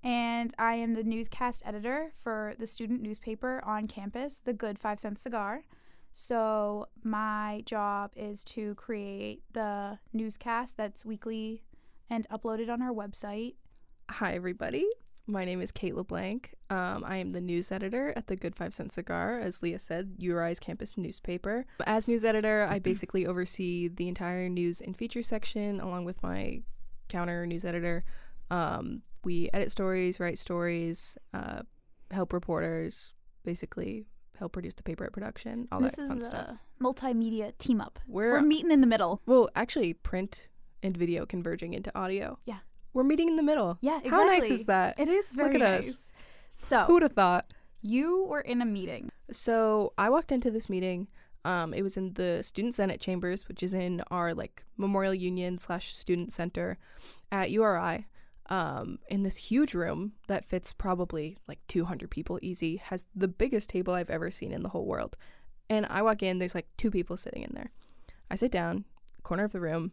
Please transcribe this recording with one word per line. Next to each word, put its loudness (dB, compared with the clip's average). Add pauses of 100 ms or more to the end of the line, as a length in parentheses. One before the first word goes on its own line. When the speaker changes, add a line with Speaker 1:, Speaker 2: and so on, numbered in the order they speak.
Speaker 1:
and 0
I 4
am 0
the 0
newscast -2
editor -4 (100)
for -2
the -6
student -2
newspaper -4
on -2
campus, -8
The -2
Good -4
Five -2
Cent -6
Cigar. -4 (500)
So 0 (140)
my -2
job -2
is -10
to -6
create -6 (120)
the -4 (120)
newscast -4
that's -6
weekly -8 (460)
and -2
uploaded -4
on 0
our 0
website. -6 (560)
Speaker 2:
Hi, -2
everybody. -2 (400)
My -2
name -2
is -6
Kate -4
LeBlanc. -4 (140)
Um, -2
I -4
am -4
the -6
news -2
editor -2
at -6
The -2
Good -6
Five -6
Cent -8
Cigar. -2
As -4
Leah -2
said, -6
U 0
R 0
I's -2
campus -8
newspaper. -4 (220)
As 2
news 4
editor, 4
I 2
Speaker 1:
<clears throat> 0
Speaker 2:
basically 0
oversee -2
the -4
entire -2
news 0
and -8
feature -4
section, 2
along -4
with -2
my 0 (480)
counter -2
news -2
editor. 2 (440)
Um, -2 (220)
we 6
edit 4
stories, 0
write -2
stories, -2 (160)
uh, -6 (500)
help 0
reporters, -2 (300)
basically -6 (320)
help -8
produce -6
the -14
paper -4
at -6
production, -8
all -2
Speaker 1:
This 2
Speaker 2:
that -6
fun -4
Speaker 1:
is -6
Speaker 2:
stuff. -8
Speaker 1:
a -14 (200)
multimedia 0
team 2
up. -8
Speaker 2:
We're 2
Speaker 1:
We're 6
meeting 6
in 10
the 10
middle. 4
Speaker 2:
Well, 10
actually, 2
print -4 (340)
and 0
video 0
converging -4
into -6
audio. -2
Speaker 1:
Yeah. -8 (340)
Speaker 2:
We're 4
meeting 6
in 6
the 4
middle. 4
Speaker 1:
Yeah, 2 (100)
Speaker 2:
How 8
nice 10
Speaker 1:
exactly. 4
Speaker 2:
is -2
that? 4
Speaker 1:
It 4
is 2
very 4
Speaker 2:
Look 6
at 6
Speaker 1:
nice. -4
Speaker 2:
us. -6 (560)
Speaker 1:
So, 6
Speaker 2:
Who 10
would 10
have 6
thought? 4 (300)
Speaker 1:
you 2
were -2
in 0
a 2
meeting. -2 (220)
Speaker 2:
So, 4
I 4
walked 4
into 2
this -2
meeting. -2 (360)
Um, 0
it 0
was -2
in -4
the 0
Student -2
Senate 0
chambers, -2
which -6
is -2
in 0 (100)
our, 0
like, -8 (140)
Memorial 2
Union -2
slash -6
Student 0
Center -4 (540)
at 2
U 6
R 6
I. -2 (420)
Um, -2
in 2
this 0
huge 2
room -2 (160)
that 0
fits -4
probably, -2 (120)
like, -12
two 2
hundred -6
people -4
easy, -2
has -6
the 2
biggest 2
table 0
I've 0
ever -2
seen -8
in -4
the -4
whole -2
world. -2 (520)
And 2
I 0
walk 4
in, 2
there's, -2
like, -4
two 2
people 0
sitting -8
in -10
there. -10 (580)
I -4
sit 2
down, 0 (400)
corner 0
of 0
the -6
room -2